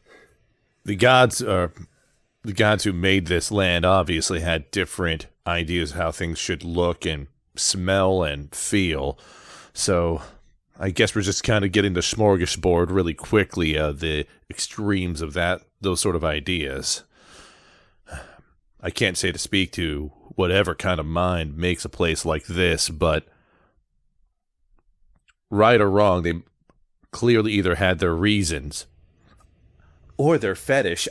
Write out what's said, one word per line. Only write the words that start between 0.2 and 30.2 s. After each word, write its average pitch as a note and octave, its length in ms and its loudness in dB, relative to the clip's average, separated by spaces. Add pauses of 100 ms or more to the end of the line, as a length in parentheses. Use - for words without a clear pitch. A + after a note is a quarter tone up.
The G2+ 120 -4
gods B2 480 6
are, F#2 280 0 (720)
the G#2+ 120 -8
gods G#2+ 300 2
who G2+ 100 0
made F#2 340 2
this E2+ 240 0
land F2+ 340 2
obviously F2+ 540 2
had D#2+ 320 -2
different F2 560 -2 (180)
ideas E2+ 460 -2
of D2+ 60 -12
how E2 140 -2
things E2 280 -6
should - 240 -6
look E2+ 420 -2
and D2 220 -6 (280)
smell F#2+ 680 0
and C#2+ 320 -6
feel. D2+ 640 -2 (540)
So E2+ 500 0 (580)
I F#2+ 80 -2
guess G#2 240 2
we're G#2+ 80 -2
just F#2+ 220 -2
kinda G#2 260 2
getting G2+ 240 2
the F2 80 0
smorgasbord F2 880 2
really F2+ 240 0
quickly E2+ 640 0
of D2 220 -2
the D2+ 260 -2 (240)
extremes F#2 720 -4
of D#2 120 -8
that, F2 280 -2 (180)
those F#2 200 -2
sort F#2 160 0
of E2 100 -2
ideas. D2+ 800 -4 (1800)
I F2 80 -8
can't F#2 260 -2
say F#2 160 -2
to E2 60 -6
speak F#2+ 360 -2
to D2+ 380 -4 (240)
whatever F#2 380 2
kind F2+ 260 -2
of D2+ 60 -4
mind E2 500 -2
makes F2 300 -2
a - 40 -10
place E2 360 -2
like D#2+ 220 -2
this, F2 420 0
but D#2+ 380 0 (2250)
right A2 280 6
or G2+ 120 2
wrong, G2 320 4
they E2+ 180 -2 (680)
clearly A2+ 400 2
either F#2 240 2
had F#2 240 2
their E2+ 160 0
reasons E2 720 -2 (1300)
or D3 220 4